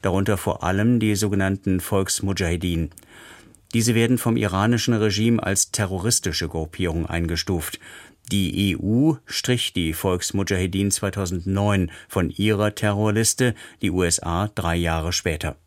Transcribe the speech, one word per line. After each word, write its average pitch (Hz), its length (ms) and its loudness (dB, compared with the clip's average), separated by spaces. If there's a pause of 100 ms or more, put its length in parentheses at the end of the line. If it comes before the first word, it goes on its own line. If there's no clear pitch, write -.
darunter 98 360 2
vor - 260 -2
allem 107 380 2
die 107 140 2
sogenannten 95 680 0
Volksmudschahidin. 87 1080 -2 (840)
Diese 117 220 2
werden 117 220 4
vom 117 200 0
iranischen 110 560 2
Regime 110 500 2
als - 280 0
terroristische 92 760 -2
Gruppierung 82 580 -2
eingestuft. 85 760 -2 (520)
Die 98 400 0
E - 60 0
U 127 480 2
strich - 480 -2
die 80 200 0
Volksmudschahidin 95 1000 0
zweitausendneun 98 1000 0 (160)
von 87 220 0
ihrer 104 440 0
Terrorliste, 107 800 2 (280)
die 98 100 0
U 90 120 2
S 85 200 0
A 87 320 0
drei 85 220 0
Jahre 82 340 0
später. - 560 -4